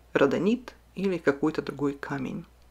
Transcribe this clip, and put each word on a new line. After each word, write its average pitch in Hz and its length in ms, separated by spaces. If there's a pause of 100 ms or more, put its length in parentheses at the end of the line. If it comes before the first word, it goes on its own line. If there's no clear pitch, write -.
(120)
родонит 143 640 (200)
или 185 240
какой-то 151 440
другой 143 320
камень. 147 500 (260)